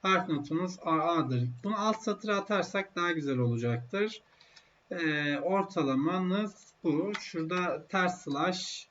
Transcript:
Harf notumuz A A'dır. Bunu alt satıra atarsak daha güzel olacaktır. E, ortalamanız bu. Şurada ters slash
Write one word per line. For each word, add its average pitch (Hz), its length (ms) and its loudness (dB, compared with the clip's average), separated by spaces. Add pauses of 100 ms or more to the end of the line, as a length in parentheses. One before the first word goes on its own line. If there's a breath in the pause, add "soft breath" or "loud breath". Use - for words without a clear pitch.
Harf 185 260 4
notumuz 165 540 -2
A 165 100 0
A'dır. 151 560 2 (160)
Bunu 208 160 -2
alt 220 220 0
satıra 208 340 -2
atarsak 196 600 -2
daha 175 160 0
güzel 139 260 0
olacaktır. 120 840 0 (680 loud breath)
E, 151 480 0
ortalamanız 185 1300 0 (100)
bu. 170 380 2
Şurada 175 680 -2
ters 180 360 0
slash 170 680 -2